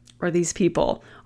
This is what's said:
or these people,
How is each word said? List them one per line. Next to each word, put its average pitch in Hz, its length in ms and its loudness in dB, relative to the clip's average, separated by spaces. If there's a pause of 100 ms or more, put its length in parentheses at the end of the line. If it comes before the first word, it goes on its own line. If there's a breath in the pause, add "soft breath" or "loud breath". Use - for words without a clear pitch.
(200)
or 175 120 -2
these 170 220 -2
people, - 500 0 (220 loud breath)